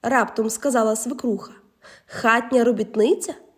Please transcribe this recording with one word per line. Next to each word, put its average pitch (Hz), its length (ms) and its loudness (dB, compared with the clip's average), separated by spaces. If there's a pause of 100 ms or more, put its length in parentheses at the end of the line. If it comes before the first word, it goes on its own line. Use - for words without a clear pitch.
раптом 226 480 0
сказала 226 460 0
свекруха. 240 560 -6 (540)
"Хатня 240 580 2
робітниця? 226 720 0 (240)